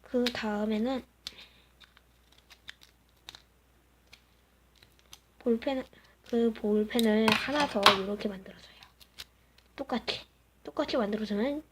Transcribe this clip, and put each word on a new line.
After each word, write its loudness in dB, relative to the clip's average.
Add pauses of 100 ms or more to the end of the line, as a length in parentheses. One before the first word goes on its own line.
그 0
다음에는 -2 (4000)
볼펜, 0 (440)
그 2
볼펜을 2
하나 0
더 -2 (220)
이렇게 -4
만들어줘요. -12 (960)
똑같이, -4 (380)
똑같이 -2
만들어주면 0